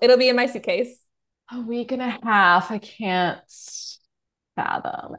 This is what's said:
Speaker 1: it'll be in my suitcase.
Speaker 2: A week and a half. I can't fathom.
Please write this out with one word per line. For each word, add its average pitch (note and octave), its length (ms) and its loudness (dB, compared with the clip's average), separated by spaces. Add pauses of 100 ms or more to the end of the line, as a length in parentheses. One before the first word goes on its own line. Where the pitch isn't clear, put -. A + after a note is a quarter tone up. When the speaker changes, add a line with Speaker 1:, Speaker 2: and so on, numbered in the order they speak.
Speaker 1:
it'll B3 160 8
be B3+ 100 4
in B3+ 80 2
my B3 100 2
suitcase. A#3+ 540 -4 (520)
Speaker 2:
A B3 80 -10
week A#3+ 320 -6
and B3+ 100 -6
a A#3+ 200 -6
half. F#3+ 500 4
I G#3+ 60 -4
can't F#3 600 -2 (1160)
fathom. - 640 -6